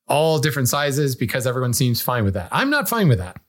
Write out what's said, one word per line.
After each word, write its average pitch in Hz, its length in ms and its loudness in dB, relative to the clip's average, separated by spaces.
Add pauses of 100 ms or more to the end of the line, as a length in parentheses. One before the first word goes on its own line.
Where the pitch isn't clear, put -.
all 156 320 2
different 135 280 0
sizes 143 460 0
because 123 320 -4
everyone 123 280 -2
seems 123 260 0
fine 120 240 0
with 98 100 0
that? 90 160 -6
I'm 254 200 0
not 285 180 0
fine 226 200 2
with 113 100 4
that 87 180 -8 (120)